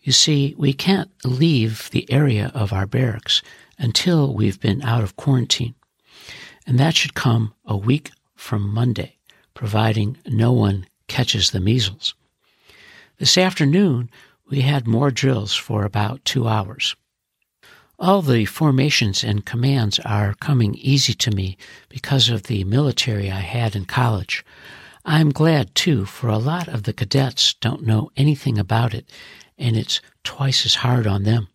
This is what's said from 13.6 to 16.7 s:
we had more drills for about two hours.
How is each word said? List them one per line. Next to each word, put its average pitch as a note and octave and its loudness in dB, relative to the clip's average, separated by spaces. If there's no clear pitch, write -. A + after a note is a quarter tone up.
we C#3 -2
had C3 0
more A#2+ 2
drills A2+ -2
for G#2 -2
about G#2 -4
two A#2 0
hours. G#2+ -4